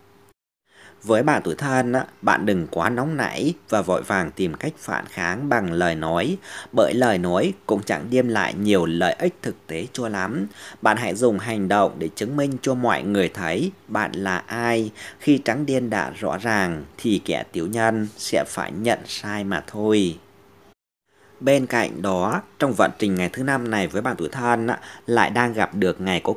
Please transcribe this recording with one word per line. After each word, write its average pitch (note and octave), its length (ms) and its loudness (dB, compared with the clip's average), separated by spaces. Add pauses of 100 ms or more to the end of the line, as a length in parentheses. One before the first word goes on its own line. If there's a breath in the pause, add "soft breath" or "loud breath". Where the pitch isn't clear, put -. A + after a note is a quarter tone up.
(1040 loud breath)
Với A2 200 4
bạn C#3 220 2
tuổi E2 100 -2
Thân C3 380 0
á, B2+ 140 0 (160)
bạn G2+ 240 2
đừng F2+ 240 0
quá E2+ 200 0
nóng C#3 260 -2
nảy C3 380 -2 (140)
và G#2 140 2
vội F2 200 0
vàng F#2 280 0
tìm F2 240 -2
cách D3+ 240 -6
phản - 280 -6
kháng G2 420 -4
bằng G#2+ 240 0
lời E2+ 220 2
nói, E2+ 420 0 (360 loud breath)
bởi F2+ 220 4
lời A#2 240 2
nói F2+ 340 0 (140)
cũng G2+ 160 2
chẳng F2 280 -4
đem B2+ 180 4
lại F#2+ 260 0
nhiều G2 320 4
lợi E2+ 320 0
ích F3 240 0
thực - 240 -8
tế F2+ 260 -6
cho A#2+ 160 -6
lắm. G#2 380 -4 (360 loud breath)
Bạn G#2+ 140 4
hãy A2 180 -4
dùng A2 240 2
hành G#2+ 300 -2
động G2 300 2
để D#2+ 160 -4
chứng B2 220 -4
minh C#3+ 260 -2
cho C3+ 120 0
mọi A#2 280 2
người F#2+ 260 2
thấy G2 440 -4 (160)
bạn G#3 240 -2
là F#2+ 260 -2
ai. A2+ 520 -2 (300 loud breath)
Khi C#3+ 180 4
trắng B2+ 280 0
đen B2+ 240 0
đã F2+ 200 -2
rõ E2 280 -4
ràng F#2+ 460 0 (140)
thì G#2 260 0
kẻ C2+ 280 -4
tiểu E2+ 140 -2
nhân A2 500 0
sẽ - 320 0
phải - 240 -6
nhận A2 340 0
sai G#2 380 -8
mà F#2 220 -4
thôi. G#2 520 2 (1200 soft breath)
Bên C3 260 4
cạnh F2 360 0
đó, G2 400 0 (160)
trong C#3 140 2
vận G2 260 4
trình G2+ 160 2
ngày F2+ 180 0
thứ B2+ 100 -8
năm C3 280 0
này G#2 160 0
với F#2 160 -4
bạn B2 160 -2
tuổi D#2+ 100 -4
Thân A#2+ 380 0
á, A#2+ 140 -2 (260 loud breath)
lại A2+ 240 4
đang A#2+ 220 2
gặp G#2+ 220 0
được F#2 260 0
ngày F#2 240 0
có - 120 0